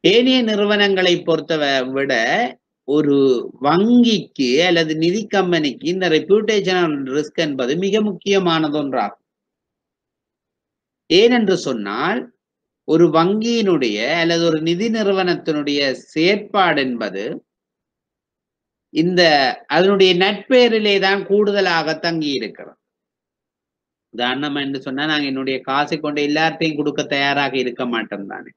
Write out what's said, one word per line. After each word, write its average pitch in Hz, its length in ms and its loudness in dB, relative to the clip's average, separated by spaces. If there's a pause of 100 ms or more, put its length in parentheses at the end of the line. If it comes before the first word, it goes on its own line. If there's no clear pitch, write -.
ஏனைய 247 420 2
நிறுவனங்களை 202 800 0
பொறுத்தவ-, 147 680 -2
விட 135 240 -2 (720)
ஒரு 143 320 2 (460)
வங்கிக்கு 185 960 2
அல்லது 165 380 2
நிதி 180 300 -2
கம்பெனிக்கு 170 640 -2
இந்த 185 200 -2
reputational 180 960 0
risk 143 300 -4
என்பது 139 420 -2
மிக 196 240 0
முக்கியமானது 175 840 0
ஒன்றாகும். 127 420 -4 (1900)
ஏனென்று 220 400 4
சொன்னால் 131 840 -4 (480)
ஒரு 160 220 4
வங்கியினுடைய 165 1040 0
அல்லது 170 340 0
ஒரு 156 140 0
நிதி 175 280 -2
நிறுவனத்தினுடைய 165 1040 -2
செயற்பாடு 175 920 0
என்பது 113 640 -6 (1500)
இந்த 175 300 0 (460)
அதனுடைய 185 480 4
நட்பெயரிலே 208 840 2
தான் 190 260 0
கூடுதலாக 190 720 0
தங்கி 160 320 -4
இருக்கிறது. 104 460 -8 (1400)
உதாரணமா 139 440 -4
என்று 139 200 -6
சொன்னா, 135 260 -6
நாங்க 151 200 -2
என்னுடைய 131 340 -4
காசை 147 380 -2
கொண்டு 147 280 -4
எல்லார்ட்டையும் 156 500 -2
கொடுக்க 147 260 -4
தயாராக 139 540 -2
இருக்க 123 300 -4
மாட்டோம் 110 400 -6
தானே. 98 300 -16